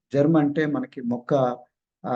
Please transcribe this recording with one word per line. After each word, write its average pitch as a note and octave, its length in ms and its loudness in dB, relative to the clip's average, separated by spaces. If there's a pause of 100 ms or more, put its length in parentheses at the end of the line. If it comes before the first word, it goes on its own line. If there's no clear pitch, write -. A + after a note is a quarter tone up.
(120)
జర్మ్ C#3+ 240 4
అంటే D3 280 0 (100)
మనకి C3 260 -8
మొక్క, A#2+ 320 -4 (720)
ఆ, - 120 -6